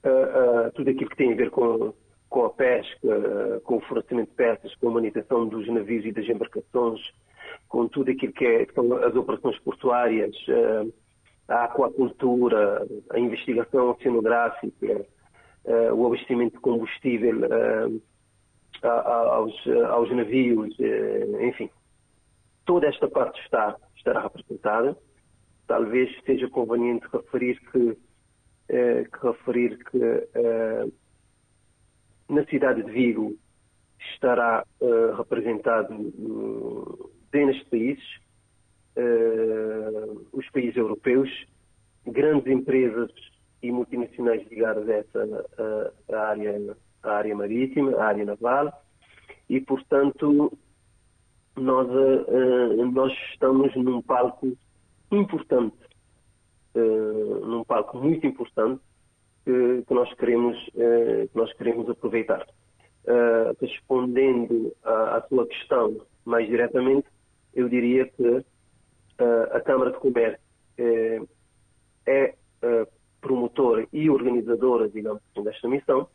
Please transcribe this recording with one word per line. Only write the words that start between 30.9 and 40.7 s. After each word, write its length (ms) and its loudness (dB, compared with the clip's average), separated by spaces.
na 160 2
cidade 400 0
de 80 -12
Vigo 420 0
estará, 520 0
eh, 360 2
representado, 760 -2
eh, 1160 -10
dezenas 240 2
de 80 -18
países, 560 -4
eh, 1120 -2
os 180 -8
países 260 -2